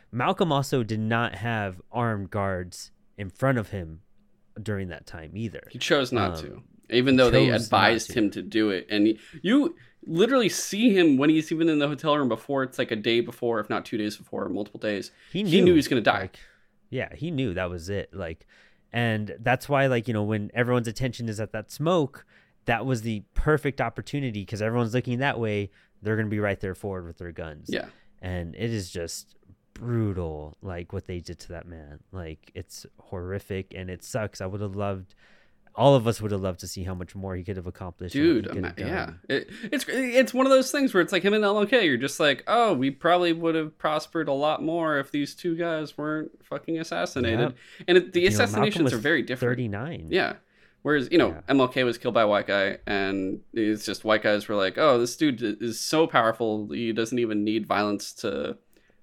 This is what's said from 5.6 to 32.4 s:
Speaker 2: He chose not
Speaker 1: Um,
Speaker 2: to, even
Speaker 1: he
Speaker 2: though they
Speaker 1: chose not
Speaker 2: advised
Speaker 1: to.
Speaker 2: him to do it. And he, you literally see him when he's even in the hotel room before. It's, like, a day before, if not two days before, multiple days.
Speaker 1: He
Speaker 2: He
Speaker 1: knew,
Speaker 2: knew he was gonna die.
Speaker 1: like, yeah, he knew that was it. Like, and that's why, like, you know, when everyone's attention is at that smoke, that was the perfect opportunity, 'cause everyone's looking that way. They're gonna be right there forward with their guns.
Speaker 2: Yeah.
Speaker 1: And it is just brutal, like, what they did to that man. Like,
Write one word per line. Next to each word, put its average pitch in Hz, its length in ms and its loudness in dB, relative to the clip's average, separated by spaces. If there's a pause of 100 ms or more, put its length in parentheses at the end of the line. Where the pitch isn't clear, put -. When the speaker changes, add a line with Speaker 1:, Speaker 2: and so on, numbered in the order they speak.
Speaker 2:
He - 80 -14
chose 135 340 2
not 92 260 0
Speaker 1:
Um, 80 40 -8
Speaker 2:
to, - 220 -12 (260)
even 127 240 4
Speaker 1:
he 127 60 6
Speaker 2:
though 127 100 8
they 131 160 6
Speaker 1:
chose 127 60 4
not - 100 2
Speaker 2:
advised 110 460 4
Speaker 1:
to. - 80 -10
Speaker 2:
him 104 160 2
to 98 100 -8
do 107 300 0
it. 92 180 -4
And 104 160 4
he, 110 140 2 (240)
you 262 320 4 (280)
literally 220 460 2
see 202 480 2
him 160 200 6
when 143 120 4
he's 156 220 2
even 165 180 2
in 156 80 2
the 143 100 2
hotel 151 300 0
room 139 100 2
before. 131 360 -2
It's, 131 160 -8
like, 123 100 0
a 117 60 -2
day 117 260 2
before, 117 380 -2
if 104 100 -6
not 101 160 -4
two - 140 -6
days 104 180 -4
before, 104 320 -8
multiple 104 300 -8
days. 104 320 -6 (200)
Speaker 1:
He 196 120 -2
Speaker 2:
He - 0 -
Speaker 1:
knew, 180 220 6
Speaker 2:
knew 180 80 8
he 165 40 6
was 135 100 2
gonna 127 140 2
die. 104 200 4
Speaker 1:
like, - 180 -10 (500)
yeah, 123 240 -8
he 160 160 -8
knew 131 240 -2
that 92 160 -4
was 87 220 -10
it. 101 240 -6
Like, 82 320 -10 (440)
and 113 480 -2
that's 120 300 0
why, 139 180 4
like, 120 200 0
you 120 60 -2
know, 107 100 0
when 104 320 -2
everyone's 120 320 2
attention 117 420 -6
is 104 100 -6
at 107 140 -6
that 107 180 -8
smoke, 156 540 0 (400)
that 117 200 0
was 123 180 -2
the 110 200 -4 (100)
perfect 147 460 0
opportunity, 117 680 -4
'cause 104 160 -6
everyone's 113 320 0
looking 123 260 -2
that 135 200 -2
way. 104 320 -2 (300)
They're 107 160 -2
gonna 107 100 0
be 104 120 -2
right 101 200 0
there 92 160 -6
forward 95 320 -8
with 82 120 -16
their 87 120 -12
guns. 80 400 -12
Speaker 2:
Yeah. - 140 -4 (360)
Speaker 1:
And 87 340 -8
it 117 140 -6
is 104 220 -6
just - 440 -10 (380)
brutal, 87 880 -6
like, 90 320 -12
what 95 140 -8
they 90 120 -8
did 82 200 -14
to - 100 -18
that 85 180 -14
man. 76 320 -18 (120)
Like, 82 420 -14